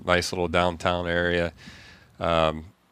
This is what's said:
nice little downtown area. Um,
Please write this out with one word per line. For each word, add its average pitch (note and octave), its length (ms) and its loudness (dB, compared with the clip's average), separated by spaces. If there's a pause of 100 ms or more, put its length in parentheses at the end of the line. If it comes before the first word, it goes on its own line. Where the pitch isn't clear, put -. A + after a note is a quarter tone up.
nice F2 260 2
little F2+ 160 -2
downtown F2 600 0
area. F2 460 0 (640)
Um, D#2+ 460 0 (260)